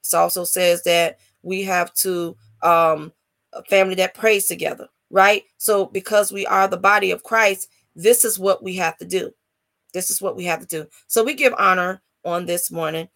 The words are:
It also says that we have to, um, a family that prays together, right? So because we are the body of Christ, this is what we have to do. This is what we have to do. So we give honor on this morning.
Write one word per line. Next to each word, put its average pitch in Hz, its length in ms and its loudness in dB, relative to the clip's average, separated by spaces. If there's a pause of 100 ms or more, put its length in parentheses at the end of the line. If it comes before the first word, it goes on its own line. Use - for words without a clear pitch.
It - 100 -2
also 175 300 0
says 175 400 2
that 170 340 2 (240)
we 190 200 -6
have 180 320 -2
to, 175 420 -4 (260)
um, 160 500 2 (400)
a - 120 -14
family 190 320 2
that 185 180 -2
prays 214 320 0
together, - 420 -6 (220)
right? 196 340 4 (140)
So 202 280 0
because 202 460 -2
we 196 140 -8
are 196 220 2
the 185 80 -4
body 196 340 2
of 175 120 -6
Christ, 208 460 0 (280)
this 220 280 4
is 202 140 -4
what 190 240 0
we 185 140 -8
have 165 220 -2
to - 60 -14
do. - 300 -6 (580)
This 180 180 -6
is - 120 -6
what 185 140 -6
we 180 80 -10
have 165 160 -4
to 175 60 -20
do. 156 200 -10 (220)
So 226 160 2
we 285 100 -2
give 269 240 2
honor 185 420 0 (240)
on 170 220 -4
this 175 240 -4
morning. 165 460 -6